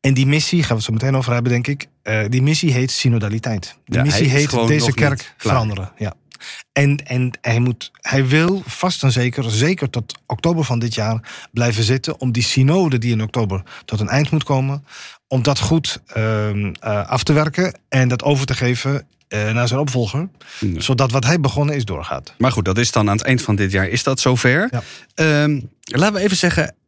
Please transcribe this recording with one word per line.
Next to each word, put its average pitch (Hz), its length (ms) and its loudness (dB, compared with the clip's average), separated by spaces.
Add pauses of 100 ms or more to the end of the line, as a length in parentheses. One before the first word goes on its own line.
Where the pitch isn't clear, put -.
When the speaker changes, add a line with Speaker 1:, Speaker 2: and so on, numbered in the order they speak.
Speaker 1:
En 135 140 4
die 131 120 4
missie, 151 340 2
gaan 135 80 0
we 120 60 0
het 107 100 -2
zo 107 80 -4
meteen 131 240 0
over 123 160 0
hebben, 120 200 0
denk 120 140 0
ik. 143 200 -6 (160)
Eh, 107 260 -2
die 127 140 2
missie 151 300 2
heet 127 180 0
synodaliteit. 113 960 -2
Die - 140 -4
Speaker 2:
Ja, - 60 2
Speaker 1:
missie 151 220 2
Speaker 2:
hij 131 80 2
is 143 60 4
Speaker 1:
heet 147 100 2
Speaker 2:
gewoon 117 160 2
Speaker 1:
deze 151 200 2
Speaker 2:
nog 139 80 0
Speaker 1:
kerk 147 160 4
Speaker 2:
niet - 260 -6
klaar. - 180 0
Speaker 1:
veranderen. 107 420 -2
Ja. 104 180 -6 (580)
En, 143 340 0
en 127 240 -2 (100)
hij 117 200 0
moet, 123 300 -2 (100)
hij 135 260 0
wil 170 400 2
vast - 360 -4
en 131 100 4
zeker, 123 380 -2
zeker 135 400 0
tot - 360 -8
oktober 160 380 0
van 123 140 -2
dit 117 160 -4
jaar, 113 580 -4
blijven 117 320 0
zitten 131 360 -2
om 127 120 -2
die 120 100 0
synode 139 560 4
die 117 140 0
in 110 100 0
oktober 101 400 -2 (220)
tot - 160 -4
een 101 80 -2
eind 143 220 0
moet 156 140 0
komen, 139 400 -2 (440)
om 131 140 0
dat 139 160 2
goed, - 480 0
ehm, 107 720 -2
eh, 104 280 -4
af 127 140 -2
te - 100 0
werken 156 460 0 (100)
en 131 200 2
dat 123 140 -2
over 139 240 2
te 131 80 -4
geven, 127 520 -2 (220)
eh, 107 240 -2
naar 120 160 0
zijn 127 120 0
opvolger. 131 480 -2 (320)
Speaker 2:
Ja. 87 200 -2
Speaker 1:
Zodat 131 300 0
wat 120 140 0
hij 165 160 2
begonnen 143 360 0
is 127 80 -4
doorgaat. 73 540 -8
Speaker 2:
Maar 120 140 2
goed, 98 120 -2
dat 95 140 0
is 120 140 0
dan 107 180 2
aan 101 60 0
het 104 100 -4
eind 131 160 2
van 104 140 0
dit 98 160 0
jaar, 95 160 0
is 120 140 -2
dat 135 180 -2
zover. 131 500 2
Speaker 1:
Ja. 117 120 -4 (320)
Speaker 2:
Ehm, 151 460 2 (240)
laten 190 300 0
we 190 60 -4
even 190 160 0
zeggen - 380 0 (140)